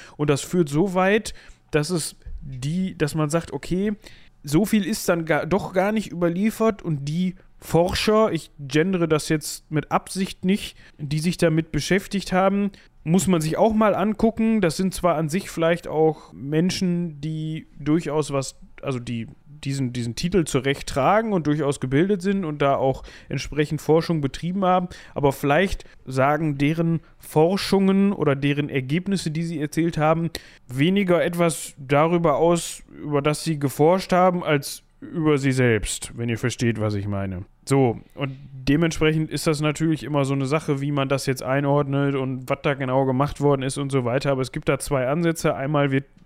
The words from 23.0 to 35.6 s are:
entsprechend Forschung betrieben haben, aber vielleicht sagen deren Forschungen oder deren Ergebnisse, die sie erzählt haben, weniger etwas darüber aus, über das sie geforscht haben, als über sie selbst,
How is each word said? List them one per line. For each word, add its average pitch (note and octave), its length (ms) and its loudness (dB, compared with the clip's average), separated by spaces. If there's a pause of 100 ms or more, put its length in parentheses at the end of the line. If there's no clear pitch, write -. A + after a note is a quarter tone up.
entsprechend D3 520 -4
Forschung D#3+ 380 2
betrieben F3 460 -2
haben, F3+ 240 2 (240)
aber D3 180 2
vielleicht D3+ 540 0 (200)
sagen C#3+ 520 0
deren E3 420 2 (180)
Forschungen F#3+ 960 2
oder D3 240 0
deren C#3+ 320 0
Ergebnisse, D#3+ 640 -2
die D#3+ 120 -4
sie E3 180 -6
erzählt D#3+ 360 -2
haben, D#3+ 340 2 (360)
weniger F3 560 2
etwas E3+ 540 0
darüber D3+ 580 2
aus, E3+ 480 2 (180)
über C#3+ 200 0
das D3 240 0
sie D#3+ 120 -2
geforscht D3+ 540 2
haben, F3+ 320 4
als - 400 -2 (160)
über D#3 380 0
sie C3+ 140 2
selbst, A#2+ 640 0